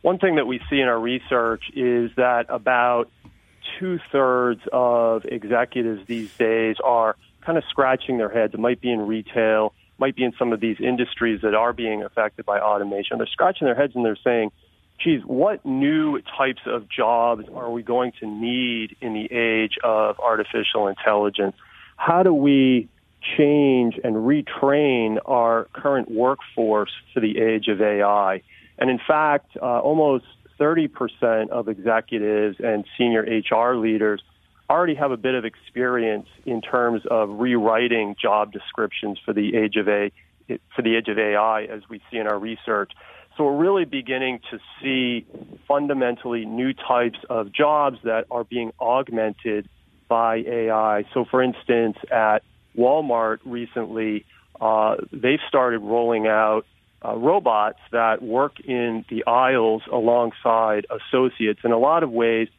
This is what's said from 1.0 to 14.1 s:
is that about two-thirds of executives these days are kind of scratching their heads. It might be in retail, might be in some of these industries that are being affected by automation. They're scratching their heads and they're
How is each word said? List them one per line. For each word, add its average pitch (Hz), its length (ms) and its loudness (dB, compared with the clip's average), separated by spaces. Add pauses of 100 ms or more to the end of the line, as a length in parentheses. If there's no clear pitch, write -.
is 120 400 0
that 123 340 2
about 120 640 0 (680)
two-thirds 127 800 0 (120)
of 120 520 2
executives 113 840 -2
these 113 300 -8
days 113 480 2
are 117 320 2 (240)
kind 165 180 -2
of 147 100 -4
scratching 131 480 0
their 110 120 -2
heads. 107 260 0
It 107 60 -6
might 120 200 0
be 123 120 -2
in 107 160 -2
retail, 110 680 0 (240)
might 135 160 0
be 127 80 -2
in 120 160 0
some 120 140 0
of 107 80 -2
these 113 180 -2
industries 117 640 -2
that 107 100 2
are 117 200 2
being 110 320 -4
affected 107 420 -4
by 101 140 0
automation. 101 580 -2
They're 113 80 -4
scratching 180 400 0
their 123 80 2
heads 135 220 -2
and 120 80 -2
they're 110 180 0